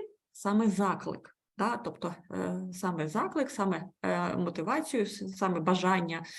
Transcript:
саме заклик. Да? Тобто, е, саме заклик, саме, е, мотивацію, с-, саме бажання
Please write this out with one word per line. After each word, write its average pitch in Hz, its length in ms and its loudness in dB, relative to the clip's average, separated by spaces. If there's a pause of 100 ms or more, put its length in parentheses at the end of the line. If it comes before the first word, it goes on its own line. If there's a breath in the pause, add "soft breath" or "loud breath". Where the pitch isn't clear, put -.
(320)
саме 208 360 4
заклик. 185 680 2 (260)
Да? 226 180 0
Тобто, 170 380 -6 (160)
е, 185 300 -2 (120)
саме 170 340 -2
заклик, 269 420 0
саме, 190 400 -2 (120)
е, 175 360 0
мотивацію, 196 680 0
с-, 196 220 -6
саме 185 320 0
бажання 175 640 2 (160 loud breath)